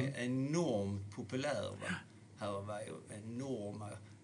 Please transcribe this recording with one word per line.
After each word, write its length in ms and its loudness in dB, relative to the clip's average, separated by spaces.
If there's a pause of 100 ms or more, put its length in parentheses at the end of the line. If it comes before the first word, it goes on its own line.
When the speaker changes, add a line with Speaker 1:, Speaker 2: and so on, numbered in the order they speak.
Speaker 1:
Mm. 80 0
Speaker 2:
enormt 1000 4
populär, 540 0 (120)
va? 140 0 (420)
Här 240 0
var 200 -2
ju 420 -6
enorma, 680 -2
eh, 40 -6 (280)